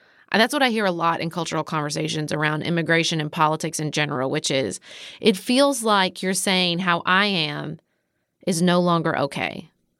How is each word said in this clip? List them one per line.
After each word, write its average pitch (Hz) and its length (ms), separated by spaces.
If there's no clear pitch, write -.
And 196 80
that's 247 140
what 285 100
I 247 60
hear 220 160
a 185 60
lot 170 280
in 165 100
cultural 160 340
conversations 156 680
around 151 300
immigration 165 580
and 151 120
politics 156 480
in 151 120
general, 143 380
which 151 200
is, 131 300
it 202 160
feels 254 480
like 190 400
you're 190 100
saying 185 460
how 180 260
I 190 200
am 156 540
is 170 140
no 180 180
longer 165 380
okay. - 520